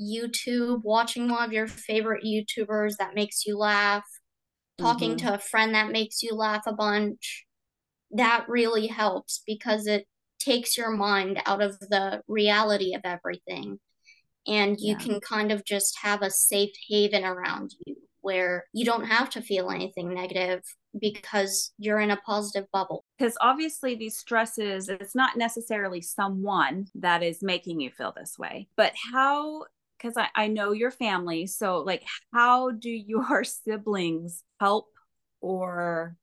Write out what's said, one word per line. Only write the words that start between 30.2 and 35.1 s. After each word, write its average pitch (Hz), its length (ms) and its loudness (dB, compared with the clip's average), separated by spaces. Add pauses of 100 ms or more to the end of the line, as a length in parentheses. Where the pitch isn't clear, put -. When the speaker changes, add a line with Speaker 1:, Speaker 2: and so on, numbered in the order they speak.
Speaker 2:
I 214 140 2
know 208 240 0
your 233 180 0
family, 180 560 -2
so, 185 340 -2
like, 180 240 -2 (280)
how 247 400 6
do 233 180 -8
your 226 540 0
<laughs> - 0 -
siblings 185 960 -4 (160)
help 208 300 2 (520)